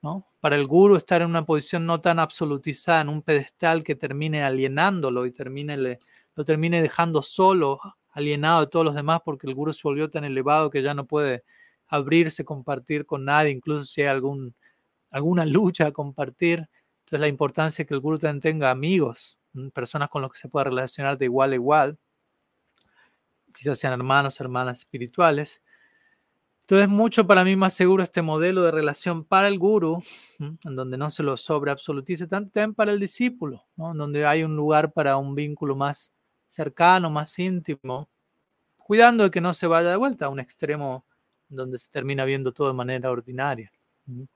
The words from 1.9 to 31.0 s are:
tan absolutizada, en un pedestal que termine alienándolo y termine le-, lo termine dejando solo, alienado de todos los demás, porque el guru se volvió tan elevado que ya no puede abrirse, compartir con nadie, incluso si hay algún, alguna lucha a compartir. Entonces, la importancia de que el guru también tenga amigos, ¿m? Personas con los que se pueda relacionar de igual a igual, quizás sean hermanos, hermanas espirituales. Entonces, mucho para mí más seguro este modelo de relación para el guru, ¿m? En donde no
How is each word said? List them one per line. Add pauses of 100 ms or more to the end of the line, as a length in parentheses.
tan
absolutizada,
en
un
pedestal
que
termine
alienándolo
y
termine
le-, (380)
lo
termine
dejando
solo, (320)
alienado
de
todos
los
demás,
porque
el
guru
se
volvió
tan
elevado
que
ya
no
puede (440)
abrirse,
compartir
con
nadie,
incluso
si
hay
algún, (560)
alguna
lucha
a
compartir. (300)
Entonces,
la
importancia
de
que
el
guru
también
tenga
amigos, (160)
¿m?
Personas
con
los
que
se
pueda
relacionar
de
igual
a
igual, (1600)
quizás
sean
hermanos,
hermanas
espirituales. (1000)
Entonces,
mucho
para
mí
más
seguro
este
modelo
de
relación
para
el
guru, (380)
¿m?
En
donde
no